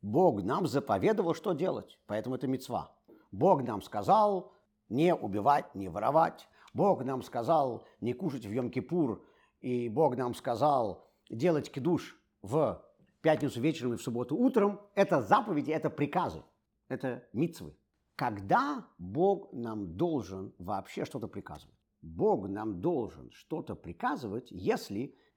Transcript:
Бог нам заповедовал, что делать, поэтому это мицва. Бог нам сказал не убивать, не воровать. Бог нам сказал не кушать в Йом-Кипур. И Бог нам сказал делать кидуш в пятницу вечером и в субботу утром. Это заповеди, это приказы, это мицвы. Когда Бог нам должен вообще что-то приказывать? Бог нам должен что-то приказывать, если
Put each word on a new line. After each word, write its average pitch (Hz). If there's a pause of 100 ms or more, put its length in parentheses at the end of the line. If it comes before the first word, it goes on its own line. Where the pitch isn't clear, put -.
Бог 113
нам 147
заповедовал, 143
что 190
делать, 151
поэтому 113
это 131
мицва. 127 (360)
Бог 143
нам 110
сказал 185 (340)
не 156
убивать, 110
не 95
воровать. 117 (240)
Бог 165
нам 131
сказал 123 (160)
не 120
кушать 139
в 98
Йом-Кипур. 127 (400)
И 123
Бог 127
нам 123
сказал 120 (220)
делать 147
кидуш 143 (220)
в 113 (380)
пятницу 151
вечером 123
и 120
в -
субботу 123
утром. 208 (140)
Это 196
заповеди, 151
это 151
приказы, 143 (460)
это 127 (120)
мицвы. 156 (400)
Когда 175 (100)
Бог 160
нам 117
должен 101
вообще 95
что-то 110
приказывать? - (240)
Бог 101
нам 101
должен 101
что-то -
приказывать, 127
если 107 (220)